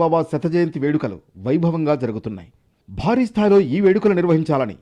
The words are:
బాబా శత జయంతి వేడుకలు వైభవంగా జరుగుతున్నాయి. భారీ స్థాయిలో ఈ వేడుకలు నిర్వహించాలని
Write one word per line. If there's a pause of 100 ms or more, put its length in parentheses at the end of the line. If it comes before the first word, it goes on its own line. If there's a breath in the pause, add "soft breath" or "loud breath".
బాబా
శత
జయంతి
వేడుకలు (260)
వైభవంగా
జరుగుతున్నాయి. (380)
భారీ
స్థాయిలో (160)
ఈ
వేడుకలు
నిర్వహించాలని